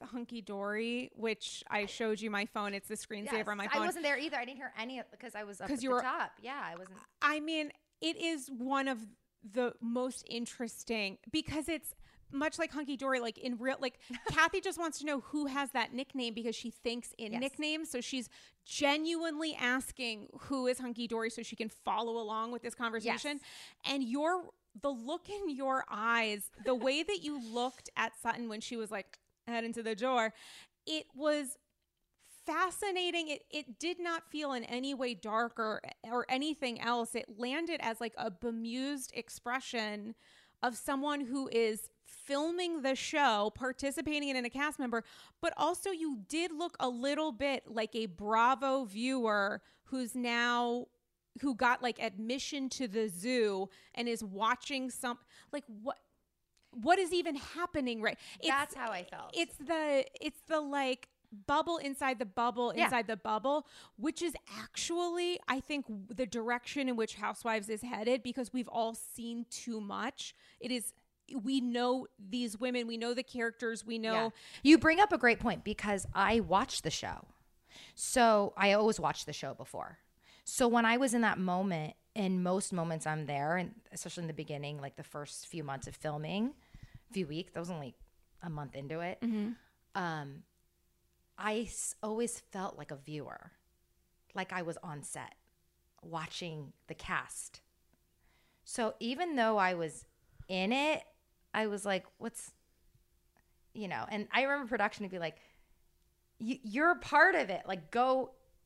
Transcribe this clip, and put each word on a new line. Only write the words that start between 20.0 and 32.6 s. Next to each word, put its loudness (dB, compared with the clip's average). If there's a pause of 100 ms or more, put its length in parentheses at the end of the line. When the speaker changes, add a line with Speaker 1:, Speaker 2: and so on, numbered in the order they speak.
Speaker 1:
who -2
is 2
Hunky -6
Dory -2
so -10
she -10
can -4
follow -2
along -2
with -8
this -8
conversation. -2
Speaker 2:
Yes. -8
Speaker 1:
And 0
your, 0 (320)
the 0
look -6
in -4
your 0
eyes, 0 (140)
the 4
way 2
that -2
you -4
looked -4
at 0
Sutton -2
when -6
she -8
was, -6
like, -8 (260)
heading -2
to -6
the 0
door, 2 (500)
it -4
was 2 (880)
fascinating. 0